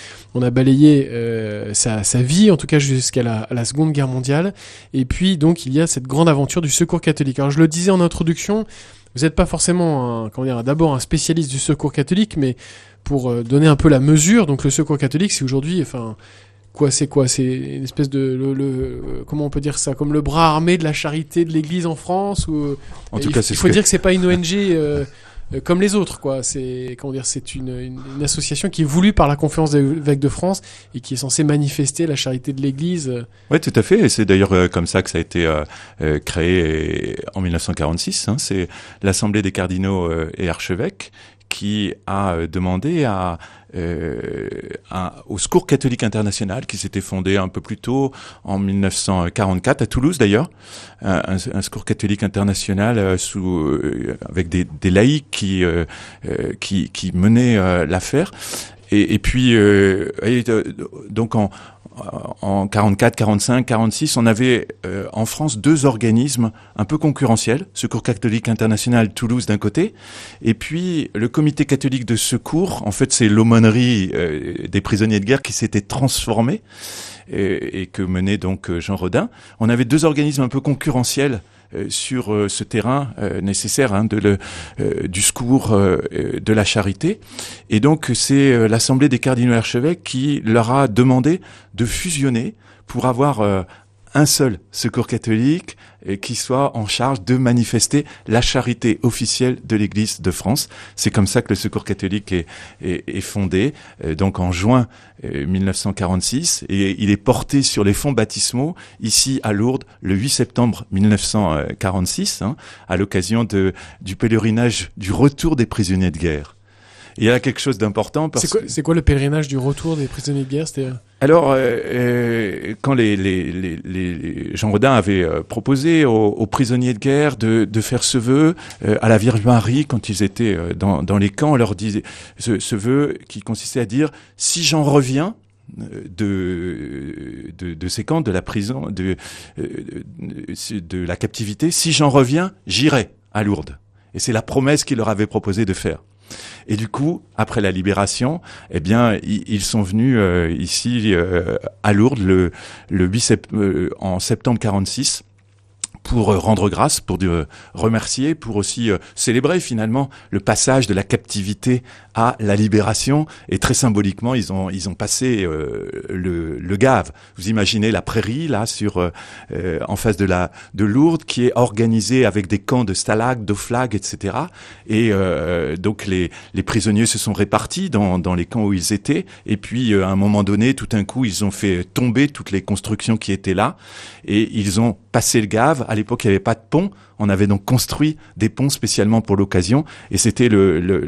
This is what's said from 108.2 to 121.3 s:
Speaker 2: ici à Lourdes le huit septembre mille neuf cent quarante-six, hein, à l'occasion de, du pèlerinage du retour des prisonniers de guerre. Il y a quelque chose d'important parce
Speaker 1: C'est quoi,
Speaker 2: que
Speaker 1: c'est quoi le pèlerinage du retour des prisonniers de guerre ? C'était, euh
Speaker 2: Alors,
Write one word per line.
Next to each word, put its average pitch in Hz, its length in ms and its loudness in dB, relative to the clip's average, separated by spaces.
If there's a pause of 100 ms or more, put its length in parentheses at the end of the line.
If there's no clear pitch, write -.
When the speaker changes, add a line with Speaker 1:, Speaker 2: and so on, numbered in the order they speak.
Speaker 2:
ici 131 420 0
à 110 80 0
Lourdes 120 320 0 (180)
le 92 140 0
huit 113 140 0
septembre 120 640 0
mille 98 160 4
neuf 104 120 4
cent 92 360 0 (200)
quarante-six, 95 640 -2
hein, 113 140 -4 (320)
à 92 80 -2
l'occasion 101 480 0
de, 95 300 0 (260)
du 95 160 -10
pèlerinage 113 800 0
du 98 160 -6
retour 151 460 2
des 117 80 4
prisonniers 92 460 0
de 78 80 -10
guerre. 76 360 -4 (640)
Il 107 60 -2
y 107 60 4
a 123 100 4
quelque - 220 -4
chose 131 160 -2
d'important 107 500 -2
parce 135 160 -2
Speaker 1:
C'est - 80 -4
quoi, 220 100 0
Speaker 2:
que - 60 -12
Speaker 1:
c'est - 140 -6
quoi 156 120 0
le 165 80 2
pèlerinage 143 460 2
du 135 100 -4
retour 139 380 -2
des 143 120 -4
prisonniers 139 360 -4
de 131 60 -10
guerre ? 147 180 -4
C'était, 135 200 -6
euh 127 60 -8 (280)
Speaker 2:
Alors, 143 320 6